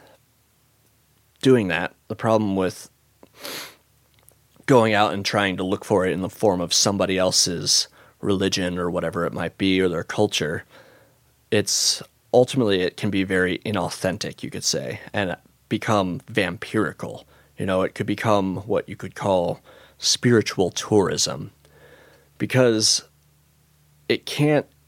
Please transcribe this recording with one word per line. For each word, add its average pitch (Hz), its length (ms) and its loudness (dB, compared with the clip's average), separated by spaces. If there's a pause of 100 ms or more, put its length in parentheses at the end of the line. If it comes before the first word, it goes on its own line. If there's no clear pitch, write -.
(1400)
doing 123 280 4
that, 85 260 -2 (140)
the 110 60 -6
problem 110 400 2
with 92 340 -2 (1800)
going 113 280 6
out 104 200 2
and 98 120 -4
trying 98 320 0
to 95 60 -4
look 95 220 -4
for 92 200 2
it 92 60 0
in 85 100 -2
the 87 80 -4
form 95 300 0
of 87 140 -2
somebody 95 440 2
else's 92 720 0 (340)
religion 95 560 -2
or 87 120 -2
whatever 85 360 -4
it - 80 -6
might - 240 -6
be, 95 240 2
or 95 80 2
their 85 140 -4
culture, 92 600 -2 (880)
it's - 520 -2 (300)
ultimately, 120 480 4
it - 160 -2
can 107 120 -2
be 98 140 0
very 92 360 0
inauthentic, 92 840 -4
you - 80 -10
could 95 140 -10
say, 65 360 -4 (140)
and 95 220 -2 (340)
become 101 500 0 (120)
vampirical. 90 920 -4 (340)
You 101 80 -6
know, 95 180 0
it - 100 -4
could 110 140 -6
become 101 500 0
what 98 320 -2
you - 60 -10
could 92 200 -14
call 92 440 0 (380)
spiritual 107 760 2
tourism, 78 800 0 (840)
because 113 680 2 (1040)
it 117 160 0
can't 147 400 0 (220)